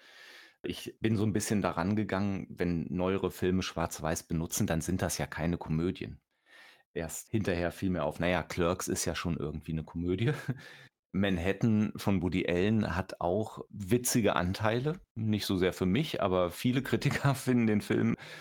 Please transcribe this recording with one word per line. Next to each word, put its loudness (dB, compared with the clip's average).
Ich -8
bin 2
so 2
ein 0
bisschen 0
daran 0
gegangen, -2
wenn 0
neuere 0
Filme 0
Schwarz-Weiß -4
benutzen, -2
dann 0
sind -2
das -2
ja -2
keine -2
Komödien. -4
Erst -8
hinterher 0
fiel -2
mir 0
auf, -4
„Na 2
ja, 2
Clerks 0
ist -2
ja -2
schon -2
irgendwie -6
eine -2
Komödie.“ -2
<laughs> -10
Manhattan 2
von 2
Woody 0
Allen 2
hat -4
auch -2
witzige 2
Anteile, 0
nicht 0
so 2
sehr 4
für 0
mich, 2
aber 2
viele 0
Kritiker 2
<laughs> -
finden 2
den 4
Film 2